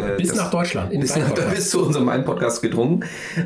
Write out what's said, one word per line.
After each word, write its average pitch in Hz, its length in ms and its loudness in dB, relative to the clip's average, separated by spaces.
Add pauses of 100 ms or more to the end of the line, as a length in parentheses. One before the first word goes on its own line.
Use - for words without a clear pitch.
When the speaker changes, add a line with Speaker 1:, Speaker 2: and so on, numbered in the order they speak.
(140)
Speaker 1:
äh, 98 40 0
Speaker 2:
bis - 120 0
Speaker 1:
das - 80 0
Speaker 2:
nach 180 140 -2
Deutschland, - 420 0
in 151 80 0
Speaker 1:
bis 127 120 0
Speaker 2:
den 156 100 2
Speaker 1:
nach, 147 60 2
Speaker 2:
Podcast. 131 260 0
Speaker 1:
bis 196 160 0
zu 180 140 2
unserem 135 200 2
Wein-Podcast 120 560 0
gedrungen. 120 440 2 (400)